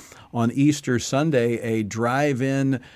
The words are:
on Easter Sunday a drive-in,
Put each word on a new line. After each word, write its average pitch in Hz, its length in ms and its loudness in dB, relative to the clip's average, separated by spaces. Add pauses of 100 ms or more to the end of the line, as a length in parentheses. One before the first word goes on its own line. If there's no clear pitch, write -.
(340)
on 117 200 0
Easter 139 440 2
Sunday 123 640 0
a 113 240 -2
drive-in, 135 960 0 (160)